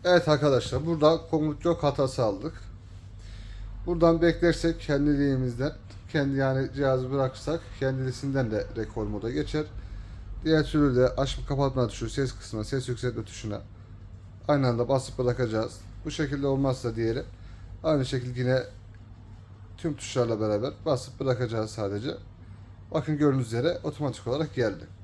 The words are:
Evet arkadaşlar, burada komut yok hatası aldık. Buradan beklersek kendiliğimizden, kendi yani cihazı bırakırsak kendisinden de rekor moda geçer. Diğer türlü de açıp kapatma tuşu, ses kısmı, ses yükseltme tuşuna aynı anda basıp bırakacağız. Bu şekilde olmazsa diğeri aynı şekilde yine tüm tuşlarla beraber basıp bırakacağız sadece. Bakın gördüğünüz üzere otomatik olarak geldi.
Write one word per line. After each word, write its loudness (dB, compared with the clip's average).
Evet 6
arkadaşlar, 4
burada 4
komut 0
yok 2
hatası 2
aldık. -2
Buradan 6
beklersek 4
kendiliğimizden, 2
kendi 2
yani 2
cihazı 2
bırakırsak 0
kendisinden 0
de 0
rekor -4
moda -2
geçer. -2
Diğer 6
türlü 4
de 8
açıp 0
kapatma 2
tuşu, -4
ses -2
kısmı, -6
ses -4
yükseltme -4
tuşuna -8
aynı 4
anda 2
basıp 0
bırakacağız. 0
Bu -6
şekilde -2
olmazsa 0
diğeri 0
aynı 2
şekilde -4
yine 2
tüm -4
tuşlarla 0
beraber 0
basıp -2
bırakacağız 0
sadece. -2
Bakın 0
gördüğünüz 4
üzere 0
otomatik -4
olarak -2
geldi. 0